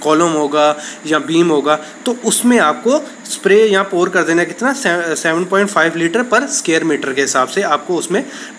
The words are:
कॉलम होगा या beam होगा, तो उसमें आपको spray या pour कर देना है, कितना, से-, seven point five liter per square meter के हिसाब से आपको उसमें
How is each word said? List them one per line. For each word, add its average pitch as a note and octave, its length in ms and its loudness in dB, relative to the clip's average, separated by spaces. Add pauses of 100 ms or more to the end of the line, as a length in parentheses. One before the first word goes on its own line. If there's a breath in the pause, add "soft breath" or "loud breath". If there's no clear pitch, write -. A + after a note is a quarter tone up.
कॉलम D#3 260 2
होगा D3+ 480 2 (300 loud breath)
या D#3 120 2
beam E3 300 2
होगा, D3+ 300 2 (280 loud breath)
तो A#3+ 180 -2
उसमें A#3+ 340 2
आपको F#3+ 400 2 (260 loud breath)
spray G#3 420 2
या G3 160 2
pour F3+ 260 0
कर F3+ 140 0
देना E3 180 2
है, E3+ 60 0
कितना, A3+ 260 -4
से-, E3+ 440 -2
seven E3 280 -2
point G3 240 0
five E3 280 2
liter E3+ 260 0
per A#3+ 200 0
square E3 420 -2
meter C#3 300 -2
के C3+ 60 -2
हिसाब C3 280 0
से G3 140 -4
आपको E3+ 320 -2
उसमें F3 300 -2 (340 loud breath)